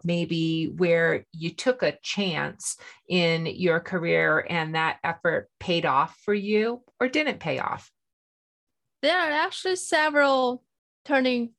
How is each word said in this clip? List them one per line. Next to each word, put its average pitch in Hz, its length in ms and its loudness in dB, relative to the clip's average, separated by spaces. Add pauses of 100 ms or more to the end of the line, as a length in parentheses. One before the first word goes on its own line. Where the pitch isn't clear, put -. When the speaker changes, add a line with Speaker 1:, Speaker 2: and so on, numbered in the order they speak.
Speaker 1:
maybe 165 600 0 (100)
where 165 560 2
you 165 180 -6
took 254 320 -2
a 151 220 0
chance 160 720 -4 (320)
in 165 380 2
your 170 340 2
career 165 680 0
and 160 280 -4
that 160 260 -2
effort 165 460 -2 (100)
paid 170 260 -2
off 147 400 0
for 208 100 0
you 214 500 -2 (160)
or 254 80 2
didn't 285 320 -2
pay 139 180 -4
off? - 320 -6 (1120)
Speaker 2:
There 330 160 2
are 330 140 0
actually 370 440 -2
several 285 840 2 (420)
turning 254 540 0